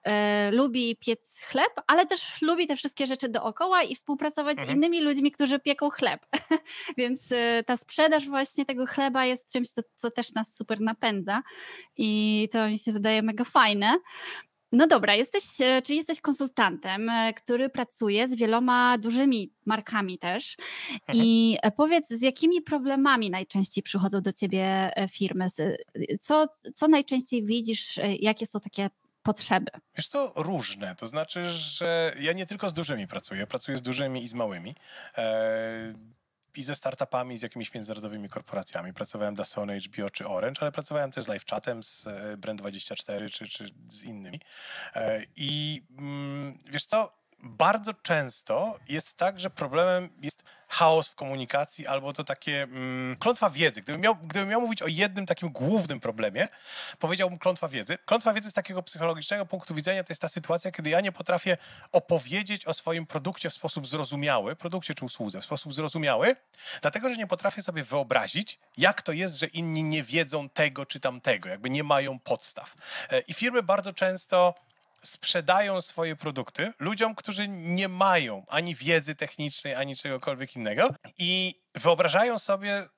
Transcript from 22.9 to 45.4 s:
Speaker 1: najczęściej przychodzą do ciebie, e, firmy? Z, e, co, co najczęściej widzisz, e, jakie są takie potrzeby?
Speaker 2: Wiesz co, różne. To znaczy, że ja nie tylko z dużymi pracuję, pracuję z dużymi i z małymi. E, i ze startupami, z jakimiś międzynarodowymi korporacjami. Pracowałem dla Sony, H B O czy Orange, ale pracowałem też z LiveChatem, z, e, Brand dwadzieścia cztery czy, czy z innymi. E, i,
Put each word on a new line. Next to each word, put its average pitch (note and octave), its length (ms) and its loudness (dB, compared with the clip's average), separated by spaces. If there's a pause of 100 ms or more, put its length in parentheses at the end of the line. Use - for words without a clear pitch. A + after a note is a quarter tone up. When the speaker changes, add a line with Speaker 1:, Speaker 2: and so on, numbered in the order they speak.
Speaker 1:
najczęściej F#3+ 540 -2
przychodzą G3 380 0
do G3 120 0
ciebie, F#3+ 640 0
e, G3 120 0
firmy? - 420 -2
Z, - 100 -8
e, D#3+ 180 0 (440)
co, D4+ 260 4 (280)
co D4+ 120 2
najczęściej C4 580 4
widzisz, A3+ 520 -2
e, G3+ 180 0
jakie G#3+ 320 0
są G#3 120 -6
takie G3 300 -4 (340)
potrzeby? - 480 0 (240)
Speaker 2:
Wiesz - 120 -4
co, C#4 280 -2
różne. G#2 600 -4
To A2+ 120 -10
znaczy, D#3+ 420 -4
że E3 720 -2
ja D#3 140 0
nie F#3 120 -4
tylko G3+ 240 -6
z D#3+ 40 -6
dużymi C#3 340 -4
pracuję, G2 400 -8
pracuję C3 300 -6
z B2 40 -6
dużymi B2+ 420 -4
i A#2+ 40 -10
z A2+ 60 -10
małymi. G#2+ 420 -4 (420)
E, A2+ 920 -2 (440)
i C#3+ 80 -8
ze C#3 120 -4
startupami, B2+ 640 -4
z G#2+ 40 -8
jakimiś A#2 320 -10
międzynarodowymi G#2+ 560 -10
korporacjami. F#2 640 -8
Pracowałem G#2 420 -6
dla G2+ 100 -4
Sony, G2+ 360 -4
H G2 60 -12 (100)
B G2+ 80 -4
O G2+ 40 -4
czy F#3 180 -10
Orange, B2 340 -2
ale D3 100 -2
pracowałem D3 400 -4
też A#2+ 140 -8
z - 20 -8
LiveChatem, A2 560 -6
z, - 240 -6
e, G#2 300 -10
Brand G#2 240 -8
dwadzieścia G2 340 -8
cztery G#2 340 -6
czy, - 200 -12
czy - 200 -12 (180)
z - 160 -12
innymi. G2+ 360 -14 (560)
E, A2 260 -2 (140)
i, D3+ 460 -4 (160)